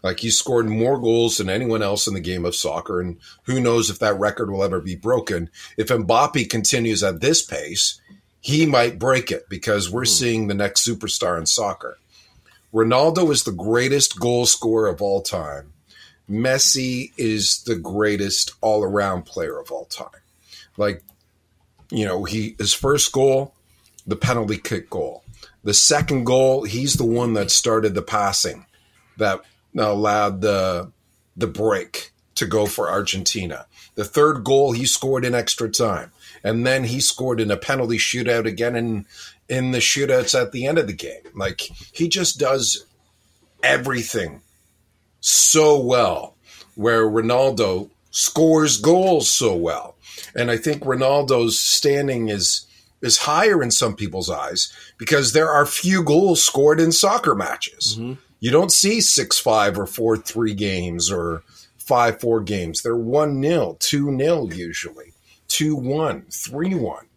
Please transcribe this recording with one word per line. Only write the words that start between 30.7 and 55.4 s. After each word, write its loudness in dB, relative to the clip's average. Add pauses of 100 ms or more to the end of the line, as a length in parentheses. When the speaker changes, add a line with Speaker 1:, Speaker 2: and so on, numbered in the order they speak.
Speaker 1:
the -2
break -2 (240)
to -4
go 0
for -4
Argentina. -4 (300)
The -4
third 2
goal, 4
he -2
scored 0
in 0
extra -2
time. -2 (340)
And 0
then 0
he -4
scored -2
in 0
a 2
penalty -2
shootout 0
again -2
in, -4 (420)
in -2
the 0
shootouts 2
at -2
the -4
end 2
of 2
the -8
game. -12 (120)
Like, -6 (320)
he -2
just -2
does 0 (800)
everything -2 (800)
so 6
well, 2 (400)
where 4
Ronaldo 2 (220)
scores 4
goals 4
so 2
well. -4 (400)
And 0
I 2
think -4
Ronaldo's 2
standing 2
is – -2 (340)
is 2
higher 2
in -2
some 0
people's -6
eyes -4 (260)
because 0
there 4